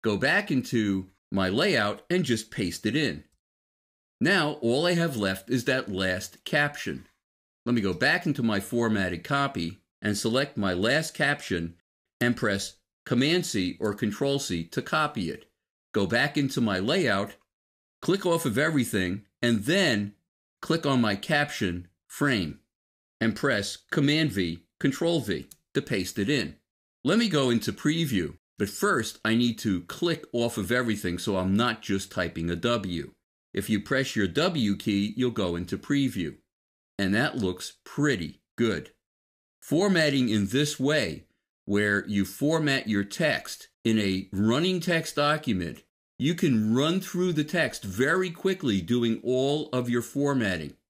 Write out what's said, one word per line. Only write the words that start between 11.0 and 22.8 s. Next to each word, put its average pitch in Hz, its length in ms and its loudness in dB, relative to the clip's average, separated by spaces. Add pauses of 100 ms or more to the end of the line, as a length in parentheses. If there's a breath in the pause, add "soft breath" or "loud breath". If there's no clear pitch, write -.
caption 95 600 -2 (440)
and 120 160 2
press 101 420 -2 (280)
Command 151 400 2
C 92 320 -2
or 104 160 -2
Control 139 460 -2
C 85 240 -4
to - 180 -6
copy 143 480 -2
it. - 180 -12 (460)
Go 101 100 2
back 123 320 0
into 139 240 0
my 101 200 2
layout, 110 560 0 (680)
click 196 240 0
off 180 180 2
of 117 140 0
everything, 117 680 0 (160)
and 117 260 2
then 135 480 0 (460)
click 165 240 -2
on 135 160 4
my 107 140 4
caption 101 720 -2 (220)
frame 107 500 0 (640)